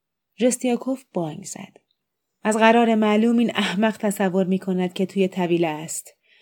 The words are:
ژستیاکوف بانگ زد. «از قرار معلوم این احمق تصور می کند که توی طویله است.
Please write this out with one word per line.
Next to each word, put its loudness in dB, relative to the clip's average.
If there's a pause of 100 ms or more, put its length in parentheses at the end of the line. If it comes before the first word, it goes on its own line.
(400)
ژستیاکوف -2 (100)
بانگ -6
زد. -16 (680)
«از 2
قرار 6
معلوم 2
این 2
احمق -2
تصور 0
می 0
کند -4
که -2
توی 0
طویله 0
است. -10 (280)